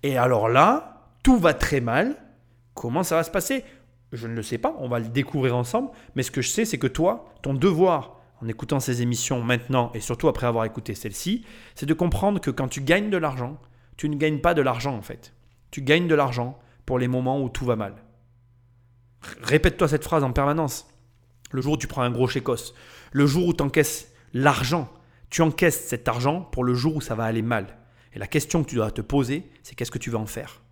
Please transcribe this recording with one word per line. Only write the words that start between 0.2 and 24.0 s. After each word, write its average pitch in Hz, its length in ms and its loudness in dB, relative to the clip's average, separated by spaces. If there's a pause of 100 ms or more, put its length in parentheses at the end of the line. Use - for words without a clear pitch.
là, 180 640 2 (100)
tout 254 160 8
va 165 160 6
très - 260 0
mal, 139 360 0 (580)
comment 127 300 -2
ça 165 140 0
va 165 60 2
se 160 60 -6
passer ? 254 340 -2 (480)
Je 117 140 -10
ne 117 80 -6
le 113 80 -6
sais 113 160 -6
pas, 302 220 -2
on 127 100 -6
va 120 80 0
le 110 120 -4
découvrir 131 460 0
ensemble, 214 340 -2 (260)
mais 131 80 -2
ce - 80 -6
que 135 100 -2
je 117 80 -2
sais, 220 160 0
c'est 156 140 -4
que - 80 0
toi, 190 560 0
ton 139 100 -2
devoir, 160 680 2 (220)
en 117 60 -8
écoutant 117 320 -4
ces 120 240 -2
émissions 120 400 -2
maintenant 120 500 0
et 113 60 -8
surtout 120 280 -2
après 123 200 0
avoir 113 180 0
écouté 110 300 -8
celle-ci, 180 500 -6 (300)
c'est - 100 -8
de 151 80 2
comprendre 180 480 0
que - 80 -2
quand 131 180 -4
tu 139 140 -8
gagnes 190 300 2
de 190 60 0
l'argent, 139 440 -4 (340)
tu 151 140 -4
ne 151 60 -2
gagnes 151 240 2
pas 170 160 2
de 151 80 4
l'argent 123 320 -2
en 101 80 -10
fait. - 300 -16 (380)
Tu 147 100 -10
gagnes 156 260 4
de 165 80 6
l'argent 131 420 0 (280)
pour 127 140 0
les 123 100 0
moments 127 320 0
où 127 80 -2
tout 127 160 -6
va 120 100 2
mal. 101 200 -6 (1500)
Répète-toi 151 480 2
cette 147 160 0
phrase 156 180 2
en 131 80 0
permanence. 147 560 0 (640)
Le 131 80 -4
jour 139 140 0
où 156 40 0
tu - 100 -6
prends - 160 -4
un 123 80 0
gros 123 160 2
chécos, 123 460 -4 (380)
le 143 140 4
jour 165 220 4
où 170 60 2
tu - 100 0
encaisses - 500 0 (200)